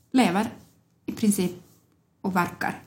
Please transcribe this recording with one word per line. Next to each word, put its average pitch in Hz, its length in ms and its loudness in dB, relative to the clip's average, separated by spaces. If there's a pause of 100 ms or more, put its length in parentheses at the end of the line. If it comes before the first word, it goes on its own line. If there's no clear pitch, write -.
(140)
lever 208 320 4 (600)
i - 60 -6
princip 196 400 0 (720)
och 185 120 -4
verkar - 520 -2